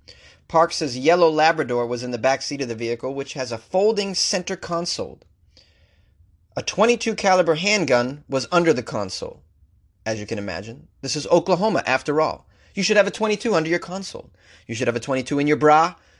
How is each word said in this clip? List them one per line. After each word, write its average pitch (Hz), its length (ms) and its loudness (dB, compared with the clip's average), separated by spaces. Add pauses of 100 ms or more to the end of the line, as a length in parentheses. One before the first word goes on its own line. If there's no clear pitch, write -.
(460)
Parks's 160 520 0
yellow 165 320 6
Labrador 151 560 2
was 120 160 -6
in 123 80 -8
the 120 80 -6
back 131 240 0
seat 139 180 -8
of 127 80 -4
the 117 60 -4
vehicle, 120 400 -6
which 135 180 -8
has 131 180 -8
a 117 60 -4
folding 196 580 0
center 180 420 -4
console. 170 640 -6 (1400)
A 143 40 -6
twenty-two 233 520 0
caliber 185 400 4
handgun 147 760 0
was 131 240 -4
under 170 220 4
the 123 80 -2
console, - 600 -8 (640)
as 110 160 -4
you 104 60 -10
can 107 120 -6
imagine. 101 500 -10 (120)
This 135 160 -6
is 143 120 -8
Oklahoma, 175 580 2
after 143 340 0
all. 110 260 -4 (280)
You 196 80 -4
should 202 160 4
have 196 80 6
a 196 40 -2
twenty-two 214 440 -2
under 160 160 2
your 175 80 2
console. - 520 -10 (360)
You 117 80 -8
should 117 140 0
have 117 80 -2
a 117 40 -2
twenty-two 131 380 -2
in 143 80 0
your 147 100 4
bra. 151 380 4 (260)